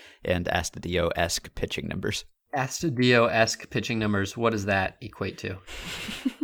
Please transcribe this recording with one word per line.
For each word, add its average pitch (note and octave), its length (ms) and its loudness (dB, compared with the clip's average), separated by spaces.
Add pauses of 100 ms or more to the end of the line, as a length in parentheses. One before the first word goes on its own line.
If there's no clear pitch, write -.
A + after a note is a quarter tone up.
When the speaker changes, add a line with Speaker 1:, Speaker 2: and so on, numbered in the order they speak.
(240)
Speaker 1:
and F2 220 0
Astudillo-esque E2+ 1080 -2
pitching - 360 -6
numbers." - 340 -4 (320)
Speaker 2:
Astudillo-esque B2 1120 4
pitching A2+ 300 -2
numbers, G2+ 380 0
what A#2 140 2
does G#2 160 -2
that G2 340 2
equate G2 380 -8
to? F#2+ 240 -6
<laughs> - 40 -20 (760)